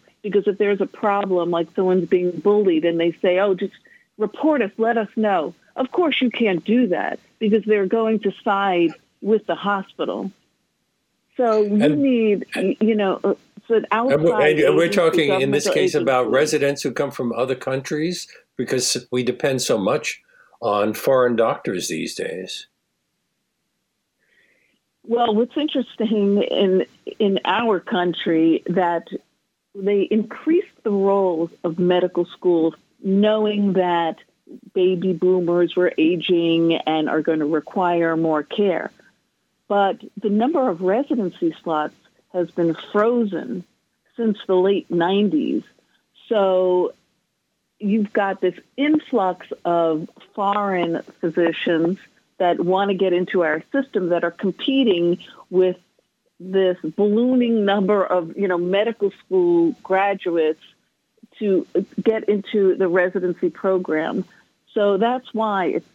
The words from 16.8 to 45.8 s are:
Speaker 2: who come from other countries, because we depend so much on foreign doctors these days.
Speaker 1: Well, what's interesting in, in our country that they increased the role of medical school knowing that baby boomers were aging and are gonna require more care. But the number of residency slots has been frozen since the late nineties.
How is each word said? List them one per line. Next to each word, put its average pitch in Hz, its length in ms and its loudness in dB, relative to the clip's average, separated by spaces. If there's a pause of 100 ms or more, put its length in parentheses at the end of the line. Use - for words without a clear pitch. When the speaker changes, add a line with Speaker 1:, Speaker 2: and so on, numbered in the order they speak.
Speaker 2:
who 131 100 -4
come 143 180 -2
from 123 220 -4
other 127 220 -2
countries, 147 760 -6 (280)
because - 540 -4
we 127 120 -2
depend 127 400 -2
so 120 160 0
much - 420 -2 (400)
on 104 320 0
foreign 123 440 2
doctors 113 520 -2
these 80 260 -8
days. 87 520 -10 (2500)
Speaker 1:
Well, 226 300 2
what's 240 220 0
interesting 214 840 0
in, 185 440 2 (320)
in 196 280 2
our 208 340 0
country 170 840 0
that 170 420 -2 (640)
they 202 280 0
increased 220 840 -2
the 214 60 -2
role 190 600 0 (140)
of 175 140 -4
medical 180 480 0
school 165 480 0 (280)
knowing 208 720 2
that 170 420 0 (580)
baby 185 380 2
boomers 175 640 2
were 180 220 2
aging 165 760 2 (120)
and 156 220 -2
are 156 140 -2
gonna 156 240 0
require 165 720 -2
more 160 260 0
care. 185 480 -2 (800)
But 196 340 0 (180)
the 220 80 -2
number 254 400 0
of 170 140 -4
residency 190 800 -2
slots 151 320 -4 (380)
has 175 180 -4
been 170 240 -2 (180)
frozen 208 720 -2 (520)
since 226 300 -2
the 190 100 0
late 190 340 0
nineties. 175 720 0 (680)